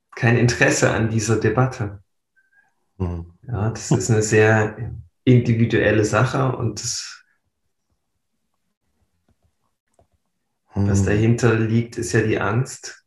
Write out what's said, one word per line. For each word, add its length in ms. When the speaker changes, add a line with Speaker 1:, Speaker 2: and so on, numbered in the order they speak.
Speaker 1:
kein 220
Interesse 540
an 180
dieser 300
Debatte. 640
Speaker 2:
Mhm. 360
Speaker 1:
Ja, 220
das 220
ist 200
eine 100
sehr 720
individuelle 840
Sache 500
und 260
das, 420
was 260
Speaker 2:
Mhm. 40
Speaker 1:
dahinter 500
liegt, 420
ist 160
ja 80
die 180
Angst. 680